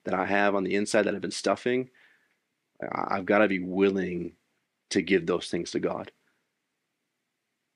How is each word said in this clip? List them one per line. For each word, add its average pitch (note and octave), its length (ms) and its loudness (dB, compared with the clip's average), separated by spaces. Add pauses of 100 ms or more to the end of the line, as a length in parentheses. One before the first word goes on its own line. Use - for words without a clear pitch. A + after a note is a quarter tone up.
that F#2 80 -6
I F#2 140 0
have G2+ 280 2
on G2 80 0
the F#2 120 -2
inside G#2 280 2
that G2+ 120 -2
I've F#2 80 -8
been F2 80 -6
stuffing, B2 580 -2 (960)
I, - 340 -4
I've F#2 100 -6
gotta G2+ 220 6
be F#2+ 120 0
willing F2+ 760 0 (560)
to G2+ 100 2
give E2+ 260 2
those F2 220 -2
things E2+ 220 -4
to - 100 -4
God. F2 320 -4 (1600)